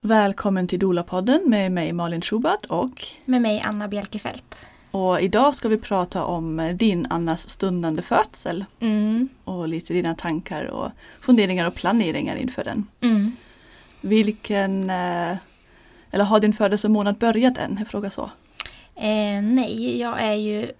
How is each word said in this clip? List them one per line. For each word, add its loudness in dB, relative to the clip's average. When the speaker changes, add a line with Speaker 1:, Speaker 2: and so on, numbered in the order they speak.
Speaker 1:
Välkommen 2
till -2
Doula-podden 2
med 2
mig -2
Malin -2
Schubert -2
och -4
Speaker 2:
Med 2
mig 0
Anna -4
Bjelkefelt. -10
Speaker 1:
Och 2
idag 4
ska -4
vi 4
prata -2
om, -4
eh, -2
din, 2
Annas, -2
stundande -2
födsel. -2
Speaker 2:
Mm. 0
Speaker 1:
Och -6
lite -6
dina 0
tankar -6
och -8
funderingar 4
och -6
planeringar 0
inför -6
den. -4
Speaker 2:
Mm. 2
Speaker 1:
Vilken, 0
eh, -2
eller 2
har 4
din 4
födelsemånad 2
börjat 4
än? -4
Jag -6
frågar -6
så. -8
Speaker 2:
Eh, -2
nej, 0
jag -4
är 0
ju -4